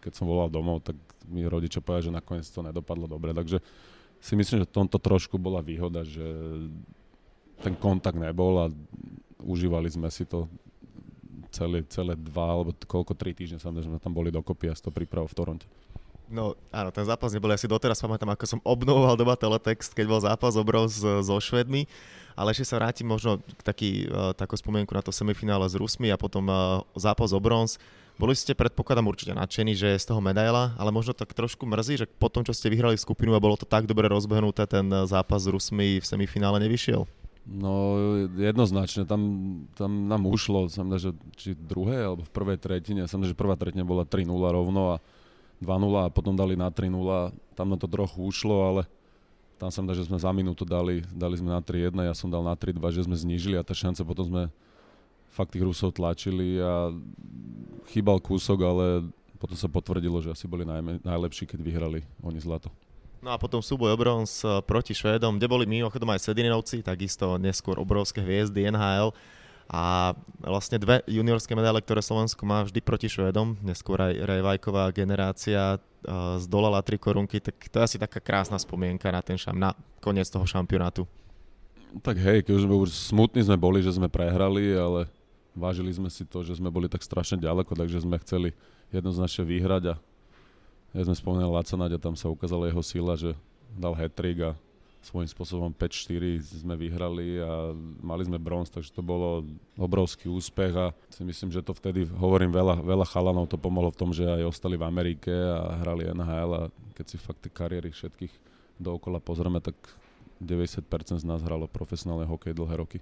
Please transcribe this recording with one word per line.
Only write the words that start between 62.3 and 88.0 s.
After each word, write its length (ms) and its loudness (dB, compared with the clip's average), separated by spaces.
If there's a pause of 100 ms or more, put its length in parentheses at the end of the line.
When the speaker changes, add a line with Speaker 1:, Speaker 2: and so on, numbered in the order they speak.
Speaker 1:
zlato. 240 -6 (500)
Speaker 2:
No 160 -6
a 80 -2
potom 240 -2
súboj 320 2
o 0 -
bronz, 480 0
e, 160 2
proti 320 0
Švédom, 480 2
kde 80 2
boli 160 4
mimochodom 480 -2
aj 80 0
Sedininovci, 640 0
takisto 560 -2
neskôr 400 -2
obrovské 400 0
hviezdy 480 2
N 80 2
H 60 2 (180)
L. 80 4 (580)
A 480 2 (240)
vlastne 400 -2
dve 300 4
juniorské 420 2
medaile, 320 4
ktoré 160 0
Slovensko 480 -2
má 160 2
vždy 160 -2
proti 320 -2
Švédom, 540 0
neskôr 340 -2
aj 220 0
Rejvajková 720 0
generácia, 840 0
e, 20 -4 (680)
zdolala 400 4
tri 160 -2
korunky, 400 0
tak 160 -6
to 240 -2
je 80 4
asi 80 -4
taká 240 -6
krásna 400 0
spomienka 480 -2
na 160 -2
ten 100 -2
šam-, 220 -4
na 160 2 (240)
koniec 320 0
toho 160 0
šampionátu. 640 0 (960)
Speaker 1:
Tak 160 0
hej, 240 6
keď 80 4
už 160 8
sme, 80 8
už 120 4 (220)
smutní 300 6
sme 160 6
boli, 240 6
že 160 2
sme 100 2
prehrali, 720 2
ale 320 0 (480)
vážili 320 -2
sme 240 -4
si 80 -12
to, 240 -8
že 160 -6
sme 80 -2
boli 160 0
tak 160 -2
strašne 400 -2
ďaleko, 320 0
takže 320 -2